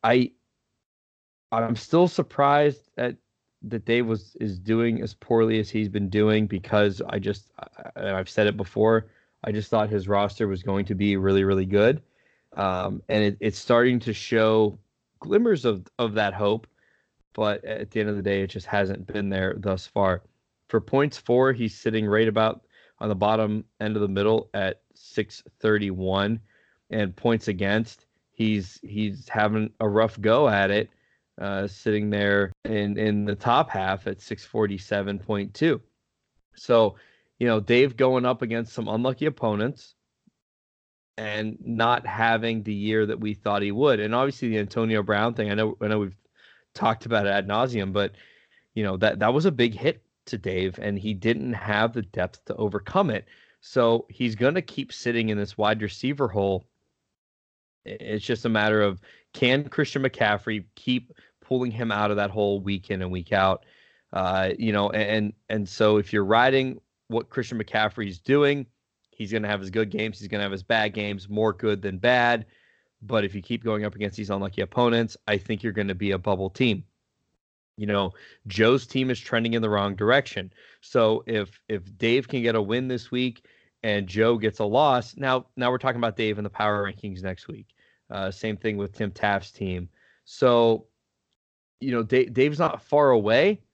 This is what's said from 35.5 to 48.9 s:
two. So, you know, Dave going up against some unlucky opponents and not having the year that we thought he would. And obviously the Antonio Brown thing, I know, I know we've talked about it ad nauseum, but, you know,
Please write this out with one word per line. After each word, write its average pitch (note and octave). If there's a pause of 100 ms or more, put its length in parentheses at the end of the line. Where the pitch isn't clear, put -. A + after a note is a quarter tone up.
two. D#3 (760)
So, A2+ (440)
you B2
know, A2+
Dave C3
going C3
up B2+
against A#2
some A2
unlucky B2
opponents A#2 (1300)
and G#2+
not A#2
having A2+
the G#2+
year G#2+
that G#2+
we G#2+
thought G2+
he G2+
would. A#2+
And G#2+
obviously C3
the A2
Antonio G#2+
Brown G#2+
thing, G#2+
I -
know, G#2+
I G#2+
know G#2+
we've G2 (560)
talked A2
about G#2+
it -
ad G2
nauseum, G#2+
but, G2 (600)
you A2
know, F#2+